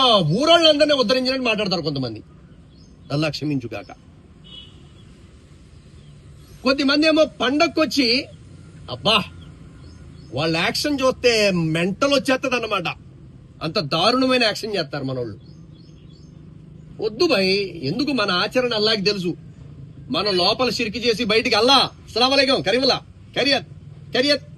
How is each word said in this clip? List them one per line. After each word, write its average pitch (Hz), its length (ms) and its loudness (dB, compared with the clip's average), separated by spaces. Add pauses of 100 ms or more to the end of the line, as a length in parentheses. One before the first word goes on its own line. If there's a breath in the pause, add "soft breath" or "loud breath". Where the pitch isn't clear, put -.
(220)
ఊరోళ్ళందరినీ 302 720 4
ఉద్ధరించినట్టు 254 480 0
మాట్లాడతారు 202 400 -2
కొంతమంది, 131 400 -6 (920)
అల్లా 151 160 -2
క్షమించుగాక. 123 840 -8 (2500)
కొద్దిమంది 285 440 2
ఏమో 311 180 4
పండక్కొచ్చి, 277 1000 0 (640)
అబ్బా, 196 340 0 (1080)
వాళ్ళ 160 220 -2
యాక్షన్ 247 500 -2
చూస్తే 226 440 2
మెంటల్ 175 640 0
వచ్చేస్తది 262 420 0
అన్నమాట, 208 420 -4 (680)
అంత 160 160 -4
దారుణమైన 233 680 2
యాక్షన్ 208 320 -4
చేస్తారు 147 280 -6
మనోళ్ళు. 123 360 -6 (1600)
వద్దు 220 240 0
భయ్, 196 440 2 (120)
ఎందుకు? 269 300 -2
మన 208 180 0
ఆచరణ 226 440 0
అల్లాకి 214 280 0
తెలుసు. 180 340 -2 (760)
మనం 190 260 -2
లోపల 220 340 2
షిరికి 226 280 -4
చేసి 233 260 0
బయటికి, 220 320 2
"అల్లా, 247 180 4
అస్సలాము 247 580 0
అలైకుం, 262 300 2
కరీముల్లా, 233 380 0 (360)
ఖైరియత్, 262 280 0 (500)
ఖైరియత్, 277 280 0 (160)